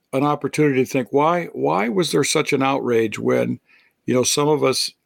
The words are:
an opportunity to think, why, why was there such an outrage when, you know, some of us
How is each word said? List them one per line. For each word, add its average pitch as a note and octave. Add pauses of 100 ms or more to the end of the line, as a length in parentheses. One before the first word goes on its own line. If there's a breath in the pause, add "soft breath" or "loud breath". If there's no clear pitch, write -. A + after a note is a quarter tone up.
(120)
an C#3
opportunity C#3+
to -
think, B2+
why, E3
why D#3+
was F#3
there D3+
such D3
an C3+
outrage A#2+
when, B2 (460 soft breath)
you A#2+
know, B2
some D3
of C#3+
us C3 (160)